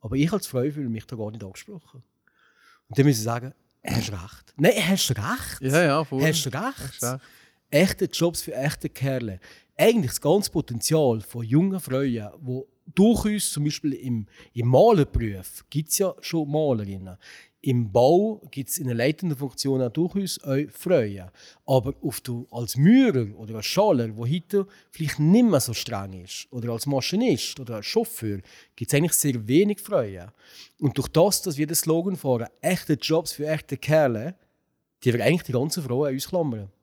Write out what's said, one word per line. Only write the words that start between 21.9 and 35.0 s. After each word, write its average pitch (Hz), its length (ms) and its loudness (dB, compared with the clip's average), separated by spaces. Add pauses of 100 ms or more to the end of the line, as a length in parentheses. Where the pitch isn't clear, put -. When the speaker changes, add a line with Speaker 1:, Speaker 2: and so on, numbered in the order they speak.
Speaker 1:
auf 131 180 -6
der, 120 300 -8
als 120 260 -6
Maurer 151 600 6
oder 110 200 -12
als 107 100 -10
Schaler, 139 500 2
wo 117 100 -6
heute 185 400 -2 (240)
vielleicht - 280 -6
nicht 190 280 6
mehr 165 140 4
so 120 120 -6
streng 98 400 -8
ist, 92 380 -16
oder 120 220 -6
als 113 120 -6
Maschinist 147 720 0
oder 120 180 -10
als 107 100 -10
Chauffeur, 110 540 -4 (360)
gibt's - 180 -4
eigentlich 156 200 2
sehr 120 340 -2
wenig 196 320 4
Frauen. 104 500 -4 (480)
Und 139 200 -2
durch 135 100 -2
das, 185 320 2
dass 156 160 -6
wir 147 100 -2
den 160 80 -6
Slogan 170 420 0
fahren, 120 320 -2 (120)
"Echte 175 320 0
Jobs 156 400 0
für 147 160 -6
echte 151 300 -6
Kerle", 143 580 2 (680)